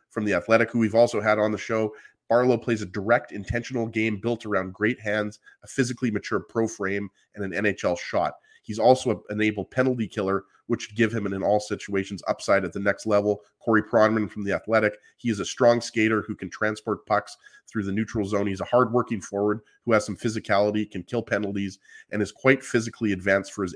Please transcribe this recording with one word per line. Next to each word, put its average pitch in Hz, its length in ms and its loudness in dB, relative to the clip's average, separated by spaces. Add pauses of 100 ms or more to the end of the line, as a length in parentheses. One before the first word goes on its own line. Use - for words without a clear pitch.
(120)
from 110 140 -4
The 101 100 2
Athletic, 113 340 4
who - 80 -4
we've 107 160 2
also 113 280 4
had 107 180 4
on 107 120 2
the 104 60 -2
show. 110 340 -2 (380)
"Barlow 123 280 4
plays 113 260 -2
a - 20 -6
direct, 104 460 0
intentional 117 560 -4
game 110 320 -2
built 117 260 -4
around 95 280 -2
great 110 260 -2
hands, 104 400 -4 (240)
a - 40 -20
physically 123 440 -2
mature 104 280 -4
pro 113 280 -2
frame, 101 420 -4 (240)
and 104 100 -8
an 95 100 -6
N 101 120 -2
H 98 180 0
L 90 120 0
shot. - 380 -2 (300)
He's 107 140 -8
also 127 320 6
a, 104 240 -4
an 107 80 -2
able 104 240 0
penalty 127 420 -2
killer, 95 360 -2 (240)
which 113 200 -4
would 107 80 -20
give 110 160 2
him 107 140 -4
an 98 80 -6
in 95 80 -4
all 101 180 2
situations 98 680 -6
upside 101 360 0
at 87 100 -6
the 104 60 -8
next 101 280 -2
level." 104 340 2 (180)
Corey 110 240 4
Pronman 110 460 2
from 104 140 -10
The 98 100 -2
Athletic, 107 440 0 (200)
"He 123 120 -4
is 101 100 -2
a 90 60 -4
strong 120 360 4
skater 110 400 0
who 101 140 -8
can 92 140 -10
transport 107 560 -4
pucks - 300 -2 (320)
through 107 160 -4
the 98 80 -4
neutral 104 340 -2
zone. 101 220 -2
He's 98 140 -4
a - 40 -6
hardworking 120 560 2
forward 104 400 -2 (220)
who 117 100 0
has 107 120 2
some 104 100 -8
physicality, 107 760 0
can 92 140 -10
kill 117 180 -4
penalties, 101 580 -4 (320)
and 107 100 -2
is 98 100 -4
quite 135 320 4
physically 113 480 -2
advanced 98 420 0
for 104 100 -6
his 87 120 -6